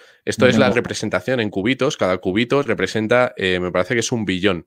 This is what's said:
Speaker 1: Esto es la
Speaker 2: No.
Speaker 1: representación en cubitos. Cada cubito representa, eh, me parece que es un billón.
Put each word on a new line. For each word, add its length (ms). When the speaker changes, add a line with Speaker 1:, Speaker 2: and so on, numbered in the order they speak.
Speaker 1:
Esto 220
es 100
la 120
Speaker 2:
No. 60
Speaker 1:
representación 680
en 100
cubitos. 480
Cada 200
cubito 440
representa, 760
eh, 240
me 100
parece 240
que 60
es 120
un 120
billón. 420